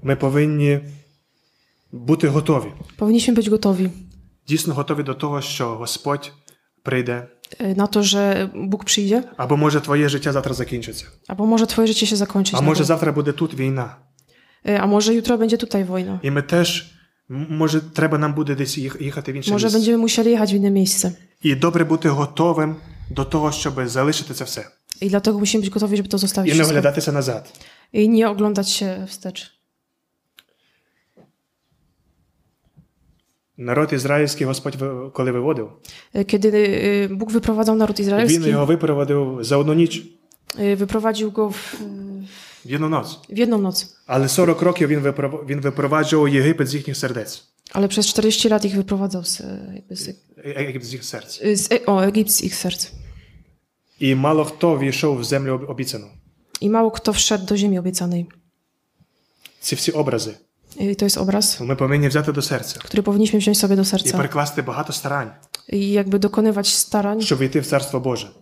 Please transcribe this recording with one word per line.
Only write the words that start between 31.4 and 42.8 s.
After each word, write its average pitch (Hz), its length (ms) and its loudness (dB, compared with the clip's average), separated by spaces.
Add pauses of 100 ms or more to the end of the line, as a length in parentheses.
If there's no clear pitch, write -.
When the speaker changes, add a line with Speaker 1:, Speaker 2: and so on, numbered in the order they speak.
Speaker 1:
Народ 131 360 0
ізраїльський 143 540 0
Господь 135 280 -4
ви-, 135 360 -8
коли 131 220 -2
виводив, 123 360 -2 (460)
Speaker 2:
E, 202 100 0
kiedy, 202 240 2
e, 202 600 2
Bóg 196 240 -6
wyprowadzał 220 440 2
naród 214 220 2
Speaker 1:
Він 202 80 0
Speaker 2:
izraelski, 202 420 4
Speaker 1:
його 143 180 2
випроводив 143 800 0
за 135 120 2
одну 147 180 2
ніч. 165 280 2 (560)
Speaker 2:
e, 202 180 2
wyprowadził 214 540 -2
go 208 200 -2
w, - 260 -10 (880)
Speaker 1:
В 123 100 -6
одну 156 140 -2 (100)